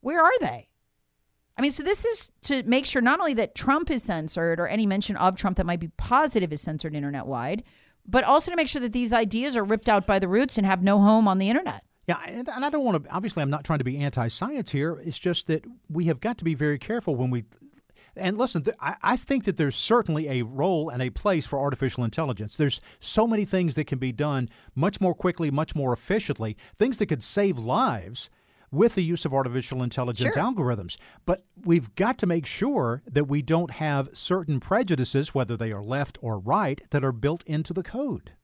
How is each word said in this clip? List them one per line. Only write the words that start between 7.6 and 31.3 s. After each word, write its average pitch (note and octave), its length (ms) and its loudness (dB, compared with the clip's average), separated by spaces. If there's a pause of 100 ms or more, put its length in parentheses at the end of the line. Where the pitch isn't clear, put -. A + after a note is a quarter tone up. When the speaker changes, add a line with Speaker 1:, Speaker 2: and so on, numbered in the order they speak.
Speaker 1:
but B3 200 2
also D#4 260 4
to F4 60 -2
make D#4+ 100 2
sure C#4 140 -2
that A#3+ 120 -2
these B3 200 0
ideas A#3 420 0
are A3 80 2
ripped G#3+ 240 0
out G#3 180 4
by G3 140 4
the F#3+ 80 0
roots A#3 300 2
and G#3 100 2
have F#3+ 160 2
no G3 160 6
home G#3+ 280 8
on F#3+ 100 4
the F#3+ 120 2
internet. D4+ 340 -2 (240)
Speaker 2:
Yeah, E3+ 180 0
and, A#3+ 240 -10
and B3+ 160 -4
I D4 60 -2
don't D4 120 0
wanna, F#3+ 180 2 (100)
obviously F#3 320 -4
I'm C#3 80 0
not C#3+ 140 -4
trying D#3 140 0
to C3 60 -2
be B2+ 140 -4
anti-science C#3+ 720 -4
here. D3+ 320 -2
It's E3 160 -8
just F3 260 -2
that D#3 180 -2 (260)
we E3 160 0
have D#3+ 140 2
got A3+ 200 -4
to - 40 -10
be D#3+ 120 0
very D3 240 0
careful F#3+ 360 -2
when B2+ 140 0
we, B2 140 -2 (720)
and F#3+ 200 -2
listen, G#3+ 280 0
th-, G#3+ 160 -2
I, - 240 -4
I A3 120 2
think C4+ 280 -2
that G3 140 -2
there's C#3+ 180 0
certainly D#3+ 520 0
a C3 140 -2
role D3+ 480 -2
and B2 140 -4
a B2+ 80 -2
place F3+ 340 0
for C#3 140 -4
artificial C3 440 -2
intelligence. A2+ 540 -4
There's D3 240 0 (180)
so - 280 2
many G#3+ 180 2
things F3+ 300 0
that D3+ 100 -2
can C3+ 140 -4
be B2+ 120 -2
done C3+ 380 -2 (240)
much F3 260 0
more F#3 140 2
quickly, E3+ 380 0
much D3 240 -2
more C3 180 0
efficiently, F#3 640 -2 (200)
things B3+ 200 2
that G#3+ 80 0
could C#3+ 180 -2
save G3 360 0
lives A#2+ 720 -2 (400)
with G3 240 4
the F#3+ 80 2
use E3 200 -2
of C#3+ 100 -2
artificial B2+ 500 -2
intelligence B2 500 -2
Speaker 1:
Sure. E3 100 0
Speaker 2:
algorithms. B2 540 -2 (300)
But F3+ 180 0 (180)